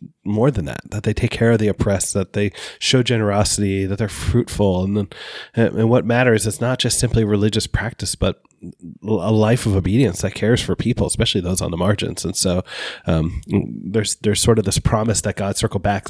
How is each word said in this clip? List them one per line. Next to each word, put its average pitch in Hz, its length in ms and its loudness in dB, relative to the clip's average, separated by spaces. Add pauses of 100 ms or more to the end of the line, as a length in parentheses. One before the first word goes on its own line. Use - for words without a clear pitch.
(240)
more 107 260 2
than 95 160 -4
that, - 140 -8 (100)
that 107 120 -6
they 107 100 0
take - 200 0
care 117 200 2
of 113 60 4
the 107 100 2
oppressed, - 460 0
that 98 200 -2
they 104 180 0 (260)
show 127 240 2
generosity, 104 840 2
that 98 140 -4
they're 107 100 -2
fruitful. 101 760 0
And, 101 300 -2 (400)
and, 113 220 2
and 113 140 2
what 117 160 4
matters 117 400 4
is - 140 -4
not 123 180 -2
just - 200 0
simply 113 260 2
religious 104 420 2
practice, - 480 -4
but - 260 -2 (600)
a 101 280 0
life 110 360 4
of 98 100 2
obedience 92 460 2
that 98 120 -4
cares 113 280 2
for 90 120 0
people, 110 320 0
especially 107 360 0
those 90 180 -2
on 85 100 -4
the 85 60 -4
margins. 90 480 0
And 85 100 -4
so, 92 300 0 (420)
um, 80 400 0
there's, 95 720 -2
there's 104 240 0
sort 113 180 4
of 101 60 0
this 98 140 0
promise 110 420 0
that 101 160 -4
God 98 220 -2
circle 107 220 -2
back, 101 300 -2